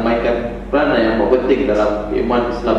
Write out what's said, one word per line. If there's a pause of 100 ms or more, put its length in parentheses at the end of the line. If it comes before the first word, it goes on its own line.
memainkan (320)
peranan
yang
amat (120)
penting
dalam
keilmuan
Islam